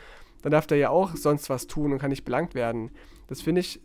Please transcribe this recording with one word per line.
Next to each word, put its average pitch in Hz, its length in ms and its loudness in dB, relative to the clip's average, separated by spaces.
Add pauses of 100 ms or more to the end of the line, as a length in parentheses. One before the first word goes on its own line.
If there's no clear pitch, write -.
(420)
Dann 143 100 0
darf 151 140 4
der 151 140 4
ja 135 100 4
auch 170 260 2
sonst 147 360 0
was 127 160 -4
tun 147 260 0
und 135 60 -2
kann 135 100 -2
nicht 135 160 -4
belangt 151 300 -2
werden. 117 340 -2 (380)
Das - 140 -10
finde 175 200 2
ich - 240 -8